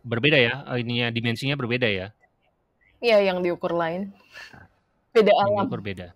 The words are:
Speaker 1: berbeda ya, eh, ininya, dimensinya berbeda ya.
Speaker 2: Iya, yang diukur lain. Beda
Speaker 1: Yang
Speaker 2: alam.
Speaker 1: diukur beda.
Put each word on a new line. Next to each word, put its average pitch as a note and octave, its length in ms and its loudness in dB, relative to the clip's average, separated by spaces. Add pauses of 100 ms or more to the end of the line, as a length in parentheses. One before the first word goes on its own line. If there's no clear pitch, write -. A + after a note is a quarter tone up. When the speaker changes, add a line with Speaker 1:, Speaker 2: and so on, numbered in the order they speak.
Speaker 1:
berbeda A#2+ 380 2
ya, A#2+ 160 4 (140)
eh, B2+ 120 -4
ininya, A#2+ 300 -2
dimensinya A#2 440 -2
berbeda B2 320 -2
ya. G2 240 -2 (880)
Speaker 2:
Iya, A3 260 4
yang F#3 160 0
diukur F3 320 -2
lain. E3+ 380 -4 (1000)
Beda G#3+ 220 4
Speaker 1:
Yang G3 120 4
Speaker 2:
alam. G3+ 200 0
Speaker 1:
diukur - 160 -6
beda. F#2 360 -10